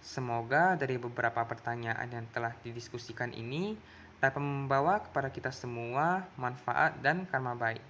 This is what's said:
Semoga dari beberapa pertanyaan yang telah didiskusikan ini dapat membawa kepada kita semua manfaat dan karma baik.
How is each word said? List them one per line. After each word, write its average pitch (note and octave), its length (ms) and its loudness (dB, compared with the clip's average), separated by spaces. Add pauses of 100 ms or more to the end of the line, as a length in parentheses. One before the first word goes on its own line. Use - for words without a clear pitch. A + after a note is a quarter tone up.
Semoga C3 720 2
dari C3 240 0
beberapa A#2+ 480 0
pertanyaan A#2 640 -4
yang A#2 240 -6
telah A#2 180 -2 (140)
didiskusikan A#2+ 640 -8
ini E3 480 -4 (400)
dapat C3+ 240 2
membawa C#3+ 580 4
kepada C3+ 300 -2
kita C3 240 -6
semua C3 800 0
manfaat B2+ 680 2
dan D#3 300 2
karma B2+ 240 0
baik. A2+ 360 0